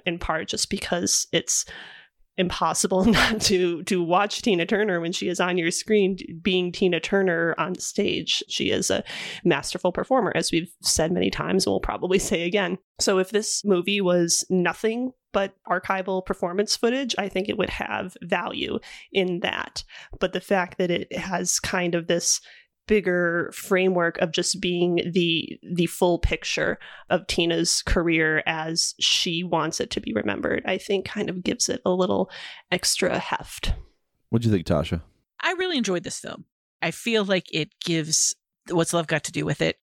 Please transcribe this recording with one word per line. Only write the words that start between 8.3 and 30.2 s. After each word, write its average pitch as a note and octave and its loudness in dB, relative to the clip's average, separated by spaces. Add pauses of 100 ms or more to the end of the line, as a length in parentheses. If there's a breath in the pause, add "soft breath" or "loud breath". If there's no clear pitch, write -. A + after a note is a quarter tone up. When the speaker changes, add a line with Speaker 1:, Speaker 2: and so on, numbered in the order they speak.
Speaker 1:
She - 0
is - 0
a F#2+ 0 (420 loud breath)
masterful F3 2
performer, G3 2
as - 0
we've E3 -2
said E3 2
many F3+ 2
times F#3 0
and G3+ 4
we'll F#3+ 2
probably - 0
say F#3 0
again. F3+ 0 (200)
So F#3+ 4
if F#3 0
this - -2
movie G3+ 2
was F3 4
nothing A3 0 (200)
but G3 0 (160)
archival F#3 -2
performance F#3+ -2
footage, B3 0
I G3 -2
think G3+ -2
it - -2
would F#3 0
have - -6
value F3 -4 (320 loud breath)
in F#3 0
that. - -4 (360 loud breath)
But F3+ 0
the F#3 -4
fact F3+ 0
that F3+ 2
it F3 -2
has F#3 -2
kind F3 0
of E3+ -2
this - 2 (460 loud breath)
bigger F3+ 2
framework F#3 2
of E3+ 0
just F3 -2
being F3 2 (160)
the, E3+ 0
the E3 2
full F3 2
picture - -2 (300 loud breath)
of F3 0
Tina's E3+ 0
career D#3+ 2
as D#3+ -2
she E3+ 0
wants E3 0
it - -4
to - -4
be - -6
remembered, - -2